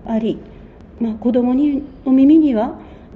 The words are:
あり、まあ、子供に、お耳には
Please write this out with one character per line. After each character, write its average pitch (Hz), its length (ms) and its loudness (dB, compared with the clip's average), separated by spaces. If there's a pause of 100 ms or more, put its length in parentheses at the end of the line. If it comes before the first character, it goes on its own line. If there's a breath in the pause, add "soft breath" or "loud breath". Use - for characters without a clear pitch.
あ 226 140 -4
り、 220 200 -4 (600 loud breath)
ま 233 120 -4
あ、 - 20 -8
子 240 180 -4
供 247 220 0
に、 285 280 -2 (220)
お 262 80 0
耳 277 260 6
に 294 160 2
は 226 240 -4 (380 loud breath)